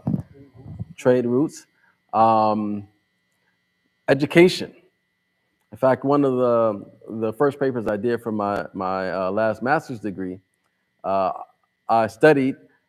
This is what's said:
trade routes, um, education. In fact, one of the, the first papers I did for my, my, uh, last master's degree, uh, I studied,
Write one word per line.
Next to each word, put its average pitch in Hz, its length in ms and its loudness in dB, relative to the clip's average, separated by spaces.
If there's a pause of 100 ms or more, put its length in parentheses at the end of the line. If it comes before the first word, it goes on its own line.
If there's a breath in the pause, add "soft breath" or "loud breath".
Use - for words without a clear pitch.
(960)
trade 127 300 2
routes, 131 400 -2 (480)
um, 107 760 2 (1200)
education. 151 680 2 (960)
In 104 60 -18
fact, 131 280 0
one 143 180 2
of 131 140 0
the, 117 480 2 (240)
the 110 240 -4
first 143 260 0
papers 120 280 -2
I 104 100 -2
did 117 240 -2
for 113 100 -8
my, 101 420 -4
my, 95 380 -4
uh, 92 200 -4
last 107 320 -2
master's 139 360 -4
degree, 92 400 -10 (640)
uh, 95 280 -2 (580)
I 113 180 2
studied, 139 480 2 (340)